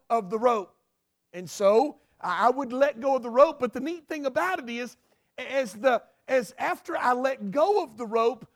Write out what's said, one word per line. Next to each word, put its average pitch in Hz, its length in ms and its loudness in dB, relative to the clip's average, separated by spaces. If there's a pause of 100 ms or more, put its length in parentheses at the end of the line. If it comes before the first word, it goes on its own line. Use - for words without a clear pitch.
of 233 200 -2
the 220 100 -2
rope." 226 340 0 (600)
And 180 160 -12
so 220 480 4 (240)
I, 180 260 0
I - 20 8
would 254 220 -2
let 262 300 0
go 269 160 2
of 240 60 -4
the 240 60 -8
rope, 285 300 4
but 247 140 -2
the 247 80 -6
neat 330 260 -8
thing 302 180 -8
about 330 340 -2
it 247 100 -12
is, 240 260 -8 (420)
as 247 360 -4
the, 226 280 0 (280)
as 254 280 -2
after 330 380 -6
I 294 180 0
let 247 380 -4
go 359 320 2
of 226 140 -14
the 240 80 -8
rope, 226 500 0